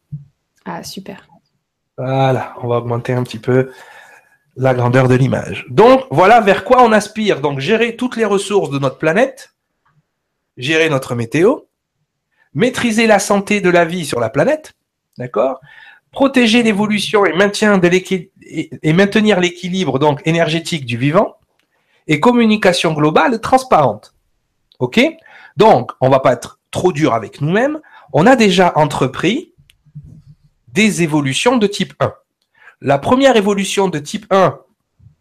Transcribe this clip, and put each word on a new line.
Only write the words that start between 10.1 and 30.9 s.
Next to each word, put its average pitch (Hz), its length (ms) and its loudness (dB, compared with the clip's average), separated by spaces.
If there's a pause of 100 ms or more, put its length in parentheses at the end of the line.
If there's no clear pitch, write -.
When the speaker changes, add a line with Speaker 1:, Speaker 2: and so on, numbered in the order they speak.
Speaker 2:
gérer 160 340 0
notre 131 240 -4
météo, 151 460 0 (920)
maîtriser 233 520 0
la 208 120 4
santé 202 420 0
de 180 100 2
la 175 160 4
vie 170 180 -8
sur 120 160 -6
la 113 80 -2
planète, 254 460 -2 (420)
d'accord ? 131 440 -4 (500)
Protéger 247 540 2
l'évolution 208 600 0
et 165 120 0
maintien 202 420 2
de 180 80 2
l'équil-, 180 440 -2 (120)
et, - 260 -10 (140)
et 156 100 0
maintenir 202 460 2
l'équilibre, 175 600 -4
donc, 143 280 0
énergétique 160 580 -2
du 120 140 -6
vivant, 156 380 0 (720)
et 151 100 0
communication 214 760 2
globale 156 480 0
transparente. 156 760 0 (640)
Ok ? 127 200 0 (560)
Donc, 160 440 2
on 131 80 2
va 131 120 4
pas 135 120 2
être - 260 -8 (120)
trop 180 220 -2
dur 143 220 0
avec 107 260 -8
nous-mêmes. 226 400 -2 (320)
On 156 140 4
a 262 80 6
déjà 190 420 2
entrepris 151 800 -2 (1120)
des 170 340 0